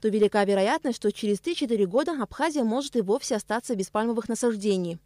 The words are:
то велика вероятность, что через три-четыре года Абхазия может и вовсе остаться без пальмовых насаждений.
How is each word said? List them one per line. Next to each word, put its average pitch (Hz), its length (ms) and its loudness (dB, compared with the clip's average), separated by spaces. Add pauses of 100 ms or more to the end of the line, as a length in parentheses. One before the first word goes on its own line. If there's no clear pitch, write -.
то 220 80 2
велика 208 340 4
вероятность, 208 540 2
что 208 160 -4
через 208 260 -2
три-четыре 233 460 0
года 269 360 0
Абхазия 285 440 -2
может 247 320 -2
и 233 40 2
вовсе 214 360 0
остаться 220 360 -4
без 190 160 -4
пальмовых 226 380 -2
насаждений. 196 800 0